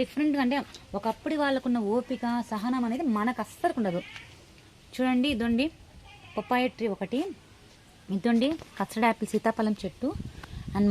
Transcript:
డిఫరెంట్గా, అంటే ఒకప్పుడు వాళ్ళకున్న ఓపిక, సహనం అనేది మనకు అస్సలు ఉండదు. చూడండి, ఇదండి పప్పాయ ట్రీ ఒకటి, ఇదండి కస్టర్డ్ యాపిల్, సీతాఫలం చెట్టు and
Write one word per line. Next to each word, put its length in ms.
డిఫరెంట్గా, 420
అంటే 120
ఒకప్పుడు 460
వాళ్ళకున్న 340
ఓపిక, 300
సహనం 360
అనేది 180
మనకు 280
అస్సలు 340
ఉండదు. 220
చూడండి, 400
ఇదండి 300
పప్పాయ 400
ట్రీ 200
ఒకటి, 240
ఇదండి 340
కస్టర్డ్ 300
యాపిల్, 240
సీతాఫలం 500
చెట్టు 260
and 140